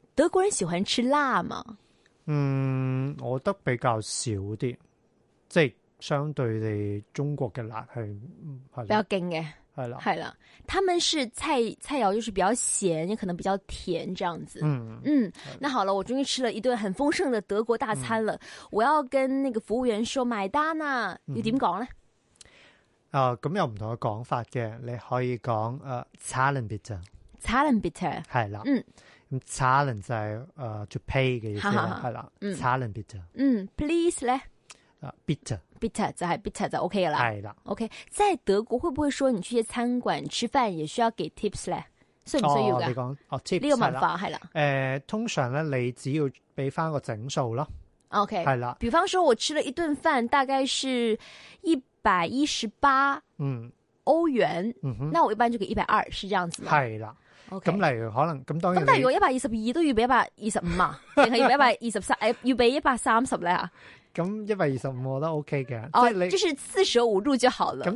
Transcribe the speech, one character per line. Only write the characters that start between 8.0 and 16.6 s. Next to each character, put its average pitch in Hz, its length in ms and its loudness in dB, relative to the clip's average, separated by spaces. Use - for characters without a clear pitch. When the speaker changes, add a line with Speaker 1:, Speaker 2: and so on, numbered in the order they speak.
Speaker 2:
嗯， 139 180 -14
係 - 60 -12
啦。 120 40 -8
Speaker 1:
比 107 60 -12
較 214 140 2
勁 185 260 -2
嘅。 165 160 -4
Speaker 2:
係 127 120 -6
啦。 120 140 -8
Speaker 1:
係 175 180 -2
啦。 - 160 -10
他 370 160 0
們 359 180 2
是 311 280 0
菜， 277 340 0
菜 285 200 -4
肴 202 140 2
就 220 60 0
是 226 120 -6
比 190 100 0
較 185 100 4
鹹， 170 540 0
也 196 100 -2
可 220 100 -6
能 175 120 -4
比 - 60 -10
較 196 120 2
甜 - 460 -6
這 185 120 -4
樣 170 200 -6
子。 - 180 -18
Speaker 2:
嗯。 120 420 -2
Speaker 1:
嗯， 254 260 4
Speaker 2:
係。 - 280 -14
Speaker 1:
那 285 100 -2
好 247 160 0
了， 196 80 2
我 196 100 0
終 247 140 -2
於 277 60 2
吃 - 200 -2
了 233 80 2
一 208 80 -6
頓 240 160 0